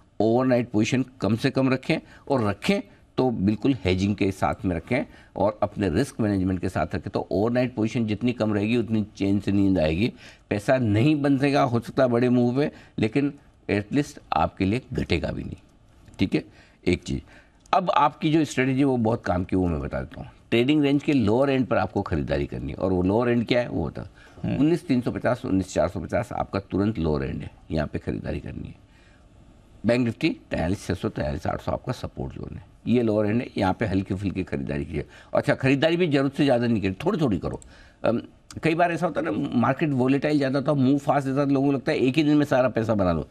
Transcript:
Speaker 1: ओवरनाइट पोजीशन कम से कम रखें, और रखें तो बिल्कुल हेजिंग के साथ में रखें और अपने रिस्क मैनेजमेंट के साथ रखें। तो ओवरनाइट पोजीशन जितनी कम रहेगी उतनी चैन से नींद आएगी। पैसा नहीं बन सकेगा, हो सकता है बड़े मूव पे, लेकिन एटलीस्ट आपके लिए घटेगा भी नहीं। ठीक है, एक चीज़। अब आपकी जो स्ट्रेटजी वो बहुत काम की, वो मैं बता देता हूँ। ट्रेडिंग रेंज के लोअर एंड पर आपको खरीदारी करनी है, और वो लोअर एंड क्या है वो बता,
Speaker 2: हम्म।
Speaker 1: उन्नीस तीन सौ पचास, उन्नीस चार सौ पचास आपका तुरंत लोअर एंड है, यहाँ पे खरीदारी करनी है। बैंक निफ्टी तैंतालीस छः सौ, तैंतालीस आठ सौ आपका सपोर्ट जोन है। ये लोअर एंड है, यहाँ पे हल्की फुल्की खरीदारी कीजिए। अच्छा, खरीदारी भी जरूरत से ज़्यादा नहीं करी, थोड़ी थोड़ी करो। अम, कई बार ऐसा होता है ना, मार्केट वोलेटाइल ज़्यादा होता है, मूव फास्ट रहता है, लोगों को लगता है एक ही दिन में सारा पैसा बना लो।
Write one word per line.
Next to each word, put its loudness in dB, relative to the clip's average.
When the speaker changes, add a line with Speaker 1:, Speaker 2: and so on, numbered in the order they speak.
Speaker 1:
ओवरनाइट 2
पोजीशन 0
कम 0
से -2
कम 2
रखें, -2
और 2
रखें 0
तो 2
बिल्कुल 0
हेजिंग 2
के 0
साथ -4
में 0
रखें -4
और 0
अपने -2
रिस्क -2
मैनेजमेंट 0
के -4
साथ -4
रखें। -6
तो -4
ओवरनाइट 0
पोजीशन -2
जितनी -2
कम 0
रहेगी 0
उतनी 0
चैन 2
से -2
नींद 4
आएगी। 0
पैसा 0
नहीं 2
बन 2
सकेगा, 2
हो 0
सकता 0
है 2
बड़े 2
मूव 2
पे, 0
लेकिन 0
एटलीस्ट -2
आपके 0
लिए 0
घटेगा -2
भी -8
नहीं। -10
ठीक 0
है, 0
एक 0
चीज़। -6
अब 0
आपकी 0
जो 4
स्ट्रेटजी 0
वो 2
बहुत 0
काम 0
की, -4
वो 2
मैं 0
बता -6
देता -12
हूँ। -14
ट्रेडिंग 2
रेंज 2
के 0
लोअर 2
एंड 2
पर 0
आपको -2
खरीदारी -2
करनी -8
है, -10
और 0
वो 2
लोअर 2
एंड 0
क्या 2
है -4
वो -4
बता, -10
Speaker 2:
हम्म। -2
Speaker 1:
उन्नीस 2
तीन 2
सौ -4
पचास, -2
उन्नीस 0
चार 2
सौ -6
पचास -4
आपका -4
तुरंत -2
लोअर 0
एंड -6
है, -12
यहाँ -2
पे -8
खरीदारी -6
करनी -12
है। -14
बैंक 2
निफ्टी -2
तैंतालीस -4
छः 0
सौ, -4
तैंतालीस -6
आठ -4
सौ -6
आपका -6
सपोर्ट -10
जोन -12
है। -18
ये 4
लोअर 2
एंड 0
है, -8
यहाँ 0
पे -2
हल्की -2
फुल्की -4
खरीदारी -6
कीजिए। -6
अच्छा, 2
खरीदारी 2
भी 2
जरूरत 0
से 0
ज़्यादा 4
नहीं 2
करी, 0
थोड़ी -2
थोड़ी 2
करो। -6
अम, 0
कई 2
बार 2
ऐसा -2
होता -2
है -4
ना, 0
मार्केट 2
वोलेटाइल 2
ज़्यादा 0
होता -2
है, 2
मूव 4
फास्ट 0
रहता 0
है, 2
लोगों 4
को 4
लगता -2
है 0
एक 2
ही 4
दिन 6
में 4
सारा 4
पैसा 0
बना 2
लो। -2